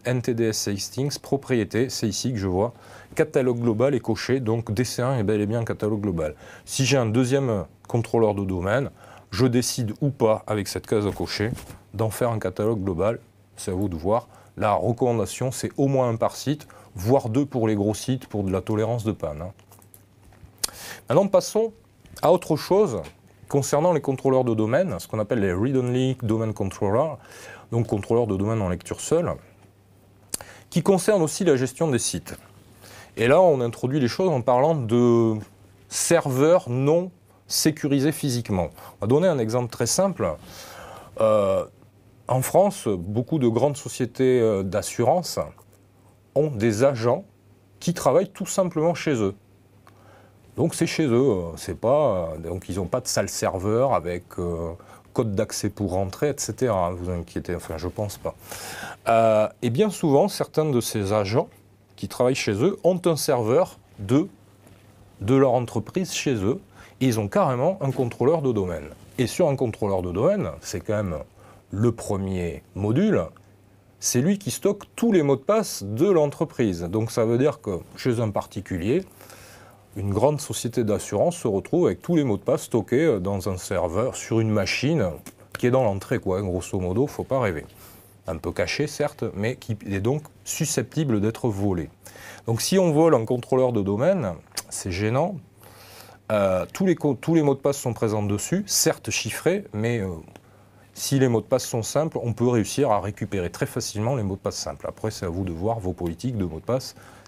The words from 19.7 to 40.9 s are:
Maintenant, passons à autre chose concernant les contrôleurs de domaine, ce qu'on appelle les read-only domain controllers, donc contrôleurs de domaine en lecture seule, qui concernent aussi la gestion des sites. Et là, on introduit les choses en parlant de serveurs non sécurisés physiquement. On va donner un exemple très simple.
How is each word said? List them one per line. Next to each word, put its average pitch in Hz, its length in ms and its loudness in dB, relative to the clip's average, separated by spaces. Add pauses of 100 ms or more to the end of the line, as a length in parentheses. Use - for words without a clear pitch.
Maintenant, 175 180 6
passons 214 460 2 (480)
à 143 100 4
autre 175 260 2
chose 175 440 2 (480)
concernant 147 460 2
les 143 80 0
contrôleurs 131 420 2
de 120 80 2
domaine, 110 460 0
ce - 100 -12
qu'on 110 100 -4
appelle 107 220 -2
les 95 140 0
read-only 127 680 0
domain 110 300 0
controllers, 107 640 -2 (560)
donc 117 140 0
contrôleurs 113 400 0
de 101 100 0
domaine 107 240 -2
en 95 80 -2
lecture - 320 -6
seule, 156 320 0 (1400)
qui 170 140 0
concernent 196 400 4
aussi 156 220 -2
la 156 120 6
gestion 131 320 0
des 123 100 2
sites. - 380 -6 (800)
Et 113 100 2
là, 147 140 8
on 156 220 6
introduit 123 380 -2
les 123 80 4
choses 185 200 0
en 131 140 0
parlant 131 320 4
de 117 640 4 (520)
serveurs 151 800 2
non 147 420 2 (360)
sécurisés 143 680 0
physiquement. 110 560 -2 (320)
On 101 60 -4
va - 0 -
donner 151 220 4
un 156 100 2
exemple 117 320 0
très - 160 -2
simple. 117 500 0 (840)